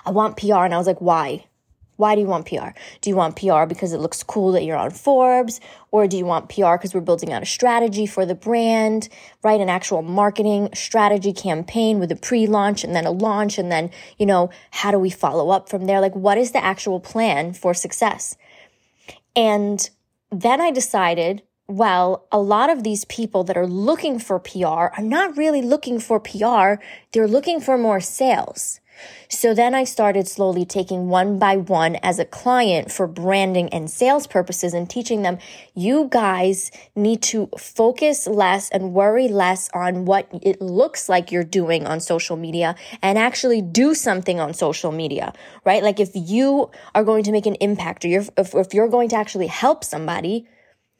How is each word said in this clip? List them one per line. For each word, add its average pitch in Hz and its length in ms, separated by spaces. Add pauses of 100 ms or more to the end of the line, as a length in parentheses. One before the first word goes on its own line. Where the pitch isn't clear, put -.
I 202 60
want 214 260
P 208 140
R." 185 120
And 175 100
I 170 40
was 180 100
like, 180 140
"Why? 160 440 (520)
Why 214 180
do 208 60
you 196 60
want 165 180
P - 120
R? - 160 (280)
Do 202 80
you 190 80
want 165 180
P 190 140
R 160 160
because 170 260
it 156 80
looks - 240
cool 190 300
that 180 100
you're 156 140
on 131 140
Forbes? 254 680 (320)
Or 208 160
do 190 80
you 180 100
want 170 220
P - 140
R 175 160
'cause 185 160
we're 185 80
building 165 320
out 107 80
a - 60
strategy 233 580
for 196 200
the 180 100
brand, 220 760 (340)
right? 214 160
An 190 80
actual 180 360
marketing 202 720
strategy 208 600
campaign 196 640
with 175 140
a - 20
pre-launch 208 680
and 175 100
then 170 100
a 165 60
launch. 208 460
And 180 120
then, 170 200 (280)
you 208 100
know, 180 240 (200)
how 202 200
do 202 80
we 185 100
follow 160 400
up 185 180
from 185 180
there? 196 140
Like, 190 160
what 202 220
is 240 140
the 262 120
actual 190 380
plan 175 500
for 180 220
success?" - 640 (960)
And 208 540 (420)
then 233 300
I 339 100
decided 185 680 (280)
well, 190 640
a 208 80
lot 208 320
of 262 120
these 208 220
people 208 380
that 180 120
are 180 120
looking 240 500
for 196 220
P 185 240
R 165 340
are 214 60
not 294 340
really 302 240
looking 247 380
for 220 200
P 214 240
R. 208 360 (320)
They're 220 160
looking 285 340
for 262 160
more 220 220
sales. - 800 (500)
So 226 240
then 240 220
I 262 100
started 196 420
slowly 185 380
taking 185 420
one 190 320
by 196 160
one 170 420
as 180 220
a 160 60
client 233 640
for 185 160
branding 180 600
and 160 200
sales 269 380
purposes 180 460
and 175 160
teaching 233 320
them, 180 160 (380)
"You 254 340
guys 190 640 (240)
need 220 260
to 208 360
focus 254 680
less 196 460
and 190 220
worry 214 340
less 190 460
on 180 320
what 190 220 (140)
it 190 180
looks 196 480
like 180 240
you're 175 120
doing 165 420
on 160 140
social 170 360
media 165 400 (260)
and 196 160
actually 240 440
do 226 320
something 185 460
on 156 160
social 156 360
media," 156 420 (300)
right? 196 200
Like, 208 160
if 190 140
you 240 580 (240)
are 214 80
going 214 220
to 208 60
make 208 140
an 202 100
impact 196 480
or 175 40
you're, 190 180 (120)
if, 190 180
if 185 180
you're 220 160
going 240 200
to 233 60
actually 208 320
help 285 360
somebody, 170 640 (520)